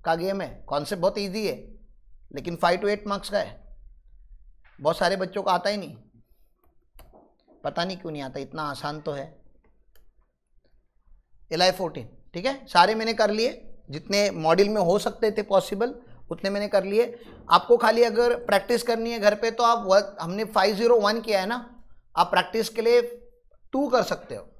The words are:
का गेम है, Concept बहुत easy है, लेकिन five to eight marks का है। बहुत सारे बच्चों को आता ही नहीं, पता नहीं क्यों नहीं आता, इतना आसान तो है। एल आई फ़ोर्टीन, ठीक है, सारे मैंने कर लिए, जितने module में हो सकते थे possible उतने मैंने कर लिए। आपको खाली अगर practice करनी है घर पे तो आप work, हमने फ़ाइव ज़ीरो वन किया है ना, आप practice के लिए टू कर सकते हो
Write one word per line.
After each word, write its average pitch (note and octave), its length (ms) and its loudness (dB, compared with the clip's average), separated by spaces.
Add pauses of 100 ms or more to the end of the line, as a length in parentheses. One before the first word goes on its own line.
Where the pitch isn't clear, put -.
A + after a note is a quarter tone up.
का E3 160 0
गेम F#3+ 240 -4
है, - 280 -12
Concept D3+ 340 -4
बहुत G3+ 160 0
easy G3+ 280 -6
है, C#3 100 -4 (800)
लेकिन E3+ 220 -8
five F3 260 0
to G3+ 60 0
eight G#3 200 -4
marks G3+ 220 -6
का G3+ 80 -2
है। - 200 -6 (1200)
बहुत D#3 200 0
सारे F#3+ 180 0
बच्चों F#3+ 260 -6
को F#3+ 80 -2
आता - 200 0
ही G#3+ 60 -4
नहीं, D#3+ 200 -12 (1700)
पता E3+ 200 -4
नहीं F#3 120 -8
क्यों E3+ 160 -12
नहीं D3 100 -10
आता, C3+ 180 -12
इतना C#3+ 240 -10
आसान D3 360 -8
तो D3+ 120 -8
है। C#3+ 240 -12 (2250)
एल E3 120 0
आई F#3 100 6
फ़ोर्टीन, D#3 360 -6 (260)
ठीक F3+ 120 -6
है, C4+ 220 -6
सारे F#3 260 6
मैंने A3 200 -4
कर A3 160 2
लिए, A3+ 200 -2 (400)
जितने G3 420 0
module E3+ 360 4
में G#3+ 140 0
हो F3+ 160 2
सकते G#3+ 340 0
थे G#3 120 -4
possible G3+ 500 0 (360)
उतने F#3+ 200 -4
मैंने G3+ 180 -4
कर G3 160 2
लिए। A3 340 0 (320)
आपको G3 260 6
खाली A#3 280 4
अगर A#3 300 2 (120)
practice A3 360 2
करनी A3+ 280 -2
है A#3 80 -6
घर G#3 160 6
पे A3+ 160 -2
तो A#3 140 0
आप A#3 220 4
work, G3 340 4
हमने F#3 260 -4
फ़ाइव G#3 300 2
ज़ीरो A#3 220 6
वन G#3+ 220 2
किया G#3+ 200 0
है F#3 60 -2
ना, A#3 120 -4 (580)
आप F3+ 140 2
practice G#3+ 380 0
के A3+ 140 -6
लिए A#3 180 6 (720)
टू C4+ 160 -2
कर A#3 140 2
सकते - 320 -6
हो F#2+ 120 -16 (140)